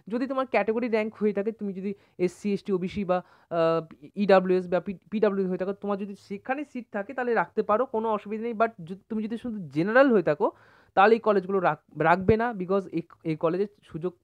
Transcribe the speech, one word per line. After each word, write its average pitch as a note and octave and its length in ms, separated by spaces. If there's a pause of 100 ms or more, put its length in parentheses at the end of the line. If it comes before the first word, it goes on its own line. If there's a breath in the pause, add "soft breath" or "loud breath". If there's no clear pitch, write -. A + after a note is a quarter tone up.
যদি A#3+ 180
তোমার C4 200
ক্যাটাগরি A3 420
র‍্যাঙ্ক G#3+ 260
হয়ে G#3 180
থাকে, G3+ 200
তুমি G#3 200
যদি F#3+ 220 (240 soft breath)
এসসি, F3+ 340
এসটি, G3+ 200
ওবিসি F#3 320
বা, F3+ 120 (340 soft breath)
আহ, E3 640
ইডাব্লিউএস F#3 540
বা F3 120
পি-, F#3+ 300
পিডাব্লিউ G3 380
হয়ে F#3 100
থাকো, F#3+ 140
তোমার G3+ 260
যদি G3+ 220
সেখানে B3+ 440
সিট B3 280
থাকে G#3 220
তাহলে B3 200
রাখতে G3+ 280
পারো, G#3+ 240
কোনো A3 220
অসুবিধা G#3+ 340
নেই। A#3 120
But A3 160 (140)
যদি, F#3+ 240
তুমি A3 140
যদি A3 160
শুধু G#3+ 300
জেনারেল A3 440
হয়ে G3+ 100
থাকো, E3 280 (440 soft breath)
তাহলে G#3 200
এই A3+ 60
কলেজগুলো G3 400
রাখ-, D#3 420
রাখবে F#3 340
না, A#3 160
because F#3+ 360
এই, E3 140 (220)
এই D#3+ 120
কলেজের E3+ 300 (160)
সুযোগ F3 420